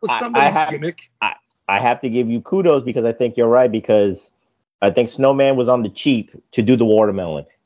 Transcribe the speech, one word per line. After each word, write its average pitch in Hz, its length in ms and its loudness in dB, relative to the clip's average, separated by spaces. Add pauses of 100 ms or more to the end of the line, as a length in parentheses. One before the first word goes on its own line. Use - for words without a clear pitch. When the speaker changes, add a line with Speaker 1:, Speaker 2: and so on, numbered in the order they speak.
Speaker 1:
was - 80 -4
Speaker 2:
I, 120 60 -2
I 113 40 -4
Speaker 1:
somebody's 139 340 0
Speaker 2:
have, 156 160 -2
Speaker 1:
gimmick. 151 400 -10 (120)
Speaker 2:
I, 104 120 -4 (340)
I 98 100 0
have 120 220 0
to 131 100 -6
give 117 180 -2
you 117 120 -4
kudos, 170 420 0
because 120 220 -4
I 117 80 -2
think 117 240 -4
you're 117 100 2
right, 123 240 4
because 104 600 -2 (500)
I - 80 2
think 120 200 0
Snowman 135 460 2
was 123 120 0
on 123 160 2
the 104 60 -4
cheap 120 420 -4 (200)
to 123 100 0
do 117 120 2
the 117 120 2
watermelon. 95 580 0 (220)